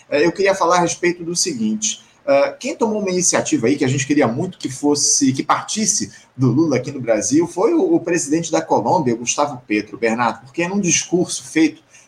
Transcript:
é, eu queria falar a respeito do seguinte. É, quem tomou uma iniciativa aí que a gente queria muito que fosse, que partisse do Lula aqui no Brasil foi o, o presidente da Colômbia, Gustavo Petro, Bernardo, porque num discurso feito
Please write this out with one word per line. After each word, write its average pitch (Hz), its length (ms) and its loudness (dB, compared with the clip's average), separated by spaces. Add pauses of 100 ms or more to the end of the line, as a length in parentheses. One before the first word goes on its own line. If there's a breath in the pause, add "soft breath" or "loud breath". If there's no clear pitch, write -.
é, 147 160 2
eu 170 80 2
queria 190 220 2
falar 180 240 2
a - 20 4
respeito 175 420 -2
do 175 140 -6
seguinte. 113 680 -4 (240 soft breath)
É, 139 260 4
quem - 240 -8
tomou 214 240 -2
uma 190 100 -2
iniciativa 156 560 0
aí 147 100 2
que 147 80 0
a 127 40 2
gente 139 180 0
queria 143 220 2
muito 165 300 -4
que 147 100 -8
fosse, 143 640 0
que - 100 -2
partisse - 680 -2 (240 loud breath)
do 127 120 4
Lula 139 280 2
aqui 139 160 -4
no 135 80 -10
Brasil 117 460 2
foi 214 280 0
o, 175 200 2
o 160 60 2
presidente 165 520 -2
da 160 100 0
Colômbia, 131 520 0
Gustavo 131 520 -4
Petro, 104 320 -4
Bernardo, 113 460 0
porque 170 240 -4
num 202 120 -2
discurso - 640 -2
feito 156 380 0 (260 soft breath)